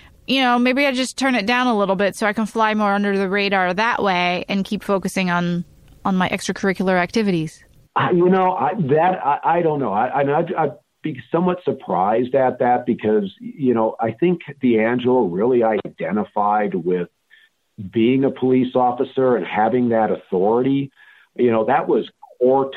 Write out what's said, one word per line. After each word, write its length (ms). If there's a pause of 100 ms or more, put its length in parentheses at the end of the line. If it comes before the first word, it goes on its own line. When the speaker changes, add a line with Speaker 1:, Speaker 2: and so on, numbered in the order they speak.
(260)
Speaker 1:
you 140
know, 180
"Maybe 260
I 80
just 240
turn 200
it 100
down 220
a 100
little 180
bit 200
so 100
I 60
can 140
fly 280
more 180
under 240
the 120
radar 460
that 280
way 460
and 160
keep 180
focusing 480
on, 340 (400)
on 120
my 140
extracurricular 680
activities"? 640 (320)
Speaker 2:
I, 160
you 180
know, 260
I, 200
that, 500
I, 200
I 180
don't 160
know. 140
I, 160
I, 300
I'd, 160
I'd 180 (280)
be 300
somewhat 340
surprised 680
at 240
that 260
because, 540
you 340
know, 280
I 100
think 300 (200)
DeAngelo 720
really 300
identified 1120
with 340 (840)
being 320
a 80
police 420
officer 640
and 100
having 440
that 200
authority. 800 (460)
You 160
know, 140
that 200
was 240 (300)
core 360